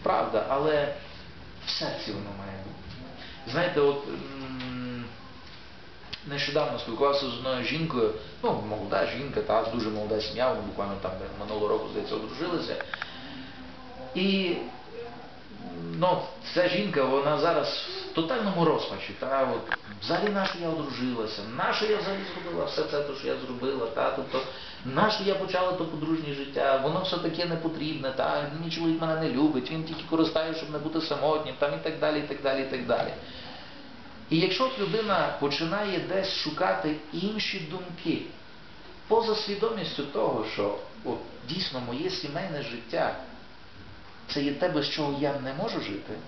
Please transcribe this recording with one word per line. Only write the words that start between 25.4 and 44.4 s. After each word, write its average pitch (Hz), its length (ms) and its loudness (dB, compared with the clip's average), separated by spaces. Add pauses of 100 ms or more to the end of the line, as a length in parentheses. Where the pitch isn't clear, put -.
то 170 140 0
подружнє 156 480 0
життя, 139 440 4
воно 156 240 2
все 180 160 0
таке 170 280 0
не 165 100 0
потрібне, 151 560 -2
та, 147 400 2 (120)
мій 165 80 -2
чоловік 165 300 2
мене 160 200 2
не 156 80 2
любить, 131 420 4
він 160 120 -2
тільки 156 260 -6
користає, 160 460 4
щоб 151 160 -4
не 151 60 -2
бути 156 240 0
самотнім, 151 580 2
там, 147 140 4
і 160 100 -4
так 151 160 -2
далі, 151 200 4
і - 20 -2
так 143 200 -4
далі, 135 200 2
і 131 40 2
так 127 200 -2
далі. 113 280 2 (1160)
І 160 100 6
якщо 190 260 4
от 254 140 0
людина 190 600 2
починає 170 600 0
десь 185 340 0
шукати 160 640 2 (180)
інші 196 580 -2
думки, 175 500 -2 (840)
поза 220 280 6
свідомістю 196 680 0
того, - 500 2
що 101 240 0 (280)
от 120 120 0 (320)
дійсно 160 300 -2
моє 123 300 -2
сімейне 151 520 -4
життя, 120 540 0 (1120)
це 147 140 0